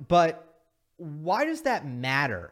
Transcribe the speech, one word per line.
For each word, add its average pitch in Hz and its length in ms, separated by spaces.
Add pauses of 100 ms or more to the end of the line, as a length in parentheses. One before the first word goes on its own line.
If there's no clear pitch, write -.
but 170 520 (360)
why 170 480
does 320 160
that 214 240
matter? 127 680